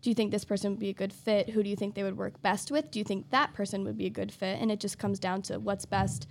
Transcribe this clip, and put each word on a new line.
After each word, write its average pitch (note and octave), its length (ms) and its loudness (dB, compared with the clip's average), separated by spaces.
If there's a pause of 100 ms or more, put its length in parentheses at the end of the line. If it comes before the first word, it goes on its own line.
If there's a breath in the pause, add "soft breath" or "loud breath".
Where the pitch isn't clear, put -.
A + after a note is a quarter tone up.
"Do A#3+ 80 4
you - 20 4
think G#3+ 180 4
this G#3 140 0
person G3+ 240 0
would G3+ 100 -2
be G#3 100 0
a G3 40 -2
good G3 180 -2
fit? G#3 380 2
Who A3 140 4
do G3+ 80 0
you G3+ 40 0
think G3+ 200 -2
they G3+ 80 -2
would G3 140 -2
work F#3+ 260 -4
best - 260 2
with? D4+ 220 0
Do A3 80 -2
you G#3 60 -2
think G3 260 -4
that C#4 240 2
person G3 300 -2
would G#3+ 120 -4
be G3 80 -2
a F#3 60 -2
good G#3 200 -4
fit?" F#3+ 300 -4
And A3 100 2
it G#3 80 0
just G3+ 200 -4
comes G3+ 180 0
down F#3+ 260 -2
to - 160 -4
what's G3+ 260 -4
best G3 460 0